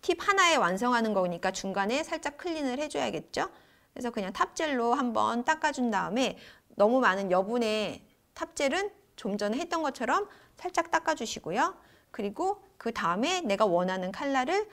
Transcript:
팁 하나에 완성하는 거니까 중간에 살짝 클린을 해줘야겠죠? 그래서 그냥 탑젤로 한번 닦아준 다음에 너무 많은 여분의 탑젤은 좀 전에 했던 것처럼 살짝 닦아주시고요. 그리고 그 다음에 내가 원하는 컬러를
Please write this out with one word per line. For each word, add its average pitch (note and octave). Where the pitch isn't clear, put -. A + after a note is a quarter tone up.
팁 F4
하나에 F#4
완성하는 A3
거니까 F#3
중간에 G3
살짝 D#4
클린을 D4
해줘야겠죠? C#4
그래서 A#3+
그냥 G3
탑젤로 C4+
한번 A#3
닦아준 D4+
다음에 G3
너무 A3+
많은 G3
여분의 G#3+
탑젤은 D#4+
좀 G3+
전에 G#3
했던 E4+
것처럼 D4
살짝 E4+
닦아주시고요. D#4
그리고 D#4+
그 A#3
다음에 A#3
내가 G3
원하는 F#3
컬러를 C#4+